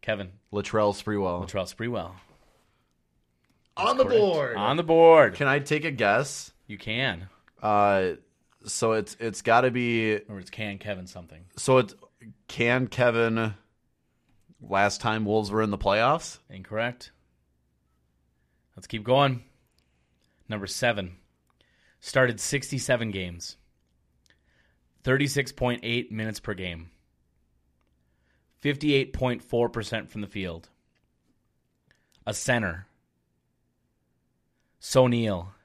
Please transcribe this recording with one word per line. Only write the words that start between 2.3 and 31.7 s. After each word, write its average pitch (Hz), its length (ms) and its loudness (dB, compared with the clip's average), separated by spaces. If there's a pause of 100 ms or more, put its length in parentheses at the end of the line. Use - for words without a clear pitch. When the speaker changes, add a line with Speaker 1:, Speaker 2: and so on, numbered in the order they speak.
Speaker 2:
On 220 200 2
the 262 80 6
Speaker 1:
Correct. 247 160 4
Speaker 2:
board. 151 360 0
Speaker 1:
On 113 200 0
the 175 60 0
board. 165 520 8
Speaker 2:
Can 139 120 0
I 139 140 2
take 143 240 -2
a 160 80 -2
guess? 120 580 0 (160)
Speaker 1:
You 107 120 -12
can. 107 500 -6 (340)
Speaker 2:
Uh, 104 500 4 (520)
so 113 280 -2
it's, 107 280 -4
it's 113 220 -8
gotta 123 280 4
be 117 460 0 (120)
Speaker 1:
Or 101 100 -12
it's 92 120 -16
can 104 280 -10
Kevin 92 280 -10
something. 85 380 -20 (120)
Speaker 2:
So 131 220 4
it's 110 160 0 (540)
can 123 400 0
Kevin 113 680 2 (1040)
last 101 400 0
time 110 240 -2
Wolves 104 260 0
were 110 120 0
in 107 80 0
the 101 80 -4
playoffs? 117 600 0 (100)
Speaker 1:
Incorrect. 110 640 -8 (1600)
Let's - 100 -20
keep 107 180 -8
going. 131 400 2 (1040)
Number 101 180 -6
seven. 101 500 -4 (840)
Started 123 400 0
sixty-seven 127 720 -4
games. 87 440 -10 (1500)
Thirty-six 139 480 0
point 123 320 -2
eight 117 260 -4
minutes 110 300 -8
per 107 140 -8
game. 85 360 -12 (1700)
Fifty-eight 143 540 0
point 123 280 -2
four 117 280 -2
percent 110 400 -8
from 107 100 -12
the 104 60 -8
field. 90 420 -10 (1600)